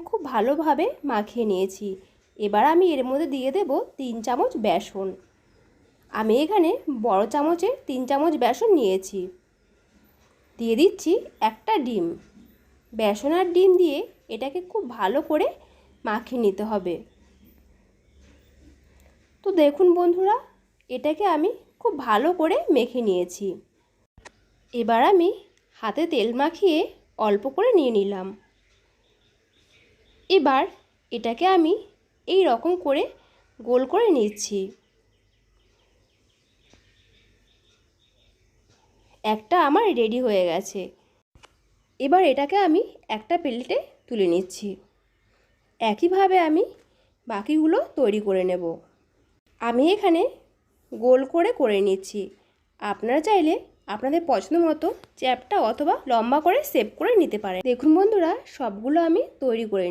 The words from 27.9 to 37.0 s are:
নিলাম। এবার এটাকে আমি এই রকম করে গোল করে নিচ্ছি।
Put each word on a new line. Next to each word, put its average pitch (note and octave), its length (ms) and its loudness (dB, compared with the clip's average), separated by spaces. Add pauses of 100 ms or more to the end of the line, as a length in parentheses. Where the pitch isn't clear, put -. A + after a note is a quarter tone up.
নিলাম। G3 360 -2 (2000)
এবার D4 340 4 (480)
এটাকে A#3 340 -4 (100)
আমি E4 180 4 (540)
এই F#4 220 2
রকম A#3+ 220 0 (140)
করে D4 180 0 (560)
গোল A#3+ 220 0 (100)
করে A4+ 160 2 (100)
নিচ্ছি। G#3 420 -4 (4000)